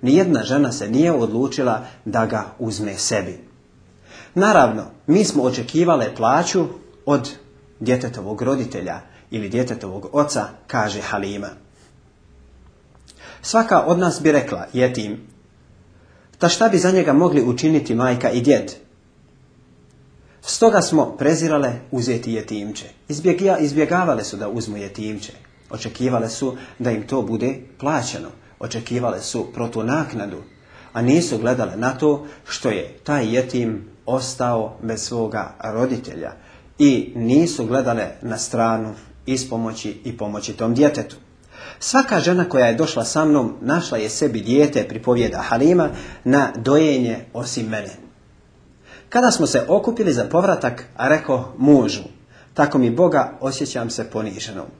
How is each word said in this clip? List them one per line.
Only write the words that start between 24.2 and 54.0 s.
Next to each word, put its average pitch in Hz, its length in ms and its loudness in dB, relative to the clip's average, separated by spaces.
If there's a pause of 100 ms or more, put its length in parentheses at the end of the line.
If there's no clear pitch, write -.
su - 120 -10
da 104 120 -6
uzmu 107 280 -6
jetimče. 101 560 -10 (400)
Očekivale 113 560 -2
su 127 280 -6 (220)
da 123 120 0
im 107 160 -2
to 135 160 -2
bude 113 360 -2 (200)
plaćeno. 131 500 -4 (300)
Očekivale 117 640 -4
su - 320 -8
protunaknadu, 113 880 -6 (500)
a 117 100 -4
nisu 135 360 2
gledale 110 380 -2
na 120 140 -2
to 147 360 0 (220)
što - 220 -4
je 92 340 -6
taj 120 300 0
jetim 120 500 -2 (220)
ostao 120 760 -2
bez 113 200 -4
svoga 113 520 -6 (100)
roditelja 110 680 -4 (460)
i 135 360 4
nisu 127 520 2
gledale 117 420 -2 (140)
na 113 160 -8
stranu 113 560 -2 (320)
ispomoći 113 800 -6
i 117 120 -8
pomoći 104 360 -8
tom 117 220 -2
djetetu. 135 420 2 (640)
„Svaka 262 420 2
žena 175 280 2
koja 127 180 4
je 117 80 4
došla 135 300 0
sa 156 200 0
mnom 143 360 2
našla 143 380 -2
je 107 100 -4
sebi 117 320 -2
dijete”, 127 480 4
pripovijeda 120 500 0
Halima, 151 520 4 (340)
„na 135 320 4
dojenje 127 760 2
osim 120 340 -6
mene. 104 240 -8 (1160)
Kada 240 220 4
smo 151 160 2
se - 220 2
okupili 208 440 2
za 117 120 0
povratak, 160 600 0 (120)
a 127 120 0
reko 135 500 0
mužu: 123 440 6 (520)
'Tako 143 240 2
mi 123 120 4
Boga, 147 500 2
osjećam 131 500 -6
se 110 200 -8